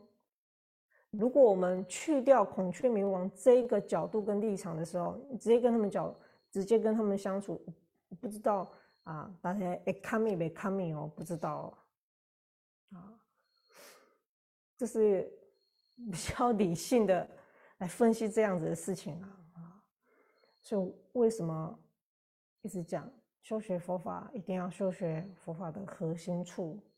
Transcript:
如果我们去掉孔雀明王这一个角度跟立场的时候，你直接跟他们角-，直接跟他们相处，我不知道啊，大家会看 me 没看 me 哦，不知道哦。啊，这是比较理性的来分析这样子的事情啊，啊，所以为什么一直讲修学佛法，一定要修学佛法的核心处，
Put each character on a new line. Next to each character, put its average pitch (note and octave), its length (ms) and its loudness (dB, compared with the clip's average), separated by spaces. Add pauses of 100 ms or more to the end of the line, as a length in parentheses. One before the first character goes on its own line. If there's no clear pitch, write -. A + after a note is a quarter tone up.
(1080)
如 G#3+ 200 0
果 C#4 120 6
我 G#3+ 140 10
们 F#3 320 0
去 D4 340 0
掉 B3 220 8
孔 F#3+ 260 -2
雀 B3 200 0
明 G3+ 200 2
王 F#3+ 240 -2
这 - 200 8
一 B3 120 8
个 A3+ 140 2
角 E3+ 260 -2
度 G#3+ 160 -2
跟 G3+ 200 0
立 G#3 160 0
场 E3+ 180 -8
的 D#3+ 80 -4
时 E3+ 140 -6
候， F3 180 -2 (140)
你 C4 80 -8
直 - 120 -2
接 A#3 120 6
跟 A#3+ 100 4
他 A#3 80 4
们 G#3 100 2
角-， E3 240 -2 (380)
直 G3 120 -2
接 A3 140 4
跟 A3 160 2
他 A3+ 80 0
们 G3+ 160 2
相 G3 240 -4
处， F3 220 -8 (460)
我 F3+ 60 -16
不 A#3+ 120 -10
知 G#3 100 -10
道 G#3 320 0 (340)
啊， D#3+ 380 -12
大 F3+ 120 -2
家 G3+ 60 -4 (260)
会 F#3+ 80 0
看 A3 260 -4
me A3 160 2
没 E3 140 -2
看 F#3+ 220 -4
me F#3 220 -2
哦， D3+ 220 -8
不 - 80 -12
知 E3 140 -6
道 D#3 360 -6 (1160)
哦。 F#3+ 60 -18
啊， G3+ 260 -20 (1500)
这 B3+ 80 -4
是 G#3+ 460 2 (640)
比 A#3+ 160 -10
较 B3 400 0
理 G3 240 2
性 A3 320 2
的 F3+ 200 2 (500)
来 F#3 100 -6
分 A3+ 260 4
析 A3 160 -2
这 G#3+ 120 2
样 F#3+ 180 2
子 D#3+ 60 -2
的 E3 100 -2
事 F#3+ 180 -4
情 E3+ 280 -8
啊， F#3+ 180 -18 (140)
啊， F3 300 -20 (760)
所 - 180 -4
以 F#3 180 -2 (180)
为 A#3 160 4
什 A3 140 -2
么 D#3+ 360 -6 (840)
一 A3 60 -12
直 F3+ 160 -8
讲 E3 280 -8 (300)
修 A3 180 -6
学 F#3+ 180 -4
佛 F3 200 -4
法， F3+ 360 -10
一 B3+ 60 -10
定 F#3 160 -6
要 F3+ 140 -4
修 F#3 220 -2
学 E3 440 -4
佛 - 180 -12
法 E3 180 -8
的 F#3+ 140 -10
核 E3 300 -6
心 F3 260 -4
处， F3 380 -8 (180)